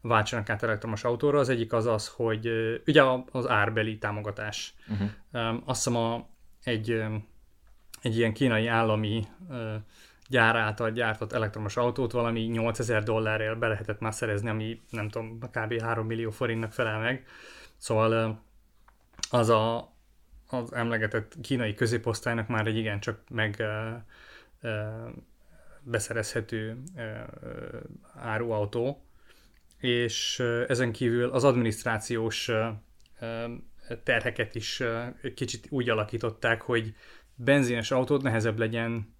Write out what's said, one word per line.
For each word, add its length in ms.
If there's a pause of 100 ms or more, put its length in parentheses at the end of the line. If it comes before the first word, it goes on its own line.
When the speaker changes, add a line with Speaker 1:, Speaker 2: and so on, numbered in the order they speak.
Speaker 1:
váltsanak 500
át 120
elektromos 420
autóra. 340
Az 100
egyik 240
az 140
az, 220
hogy, 380
ö, 280 (120)
ugye 160
a, 280
az 180
árbeli 500
támogatás. 760 (120)
Speaker 2:
Mhm. 180 (280)
Speaker 1:
Öm, 320
azt 200
hiszem 180
a, 260 (360)
egy, 260
ö, 140 (960)
egy 160
ilyen 140
kínai 340
állami, 580 (260)
ö, 240 (540)
gyár 280
által 340
gyártott 420
elektromos 440
autót 360
valami 280
nyolcezer 600
dollárért 560
be 100
lehetett 320
már 140
szerezni, 340
ami 320 (100)
nem 180
tudom, 300
kb. 420
három 260
millió 240
forintnak 420
felel 280
meg. 260 (500)
Szóval, 360
ö, 160 (1000)
az 180
a, 460 (540)
az 240
emlegetett 680
kínai 320
középosztálynak 720
már 180
egy 100
igencsak 440 (100)
meg, 280
ö, 300 (800)
ö, 100 (1040)
beszerezhető, 1000 (140)
ö, 60 (400)
ö, 340 (400)
áruautó. 880 (760)
És, 580
ö, 300
ezen 240
kívül 380
az 140
adminisztrációs, 1040
ö, 180 (540)
ö, 240 (580)
terheket 520
is, 260
ö, 220 (200)
egy 120
kicsit 360
úgy 180
alakították, 760
hogy 320 (400)
benzines 560
autót 320
nehezebb 360
legyen 600